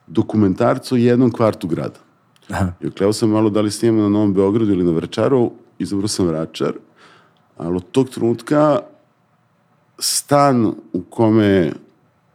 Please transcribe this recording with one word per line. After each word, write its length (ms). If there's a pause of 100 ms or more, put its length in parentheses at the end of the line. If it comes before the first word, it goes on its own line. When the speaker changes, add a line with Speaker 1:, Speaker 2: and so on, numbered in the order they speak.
Speaker 1:
dokumentarca 880
o 20
jednom 340
kvartu 360
grada. 320 (500)
Speaker 2:
Aha. 300
Speaker 1:
I 80
okleo 260
sam 160
malo 200
da 120
li 100
snimamo 300
na 80
Novom 240
Beogradu 380
ili 120
na 80
Vračaru, 600 (280)
izabrao 280
sam 200
Vračar, 460 (840)
ali 180
od 100
tog 240
trenutka 680 (1200)
stan 680 (280)
u 80
kome 680 (640)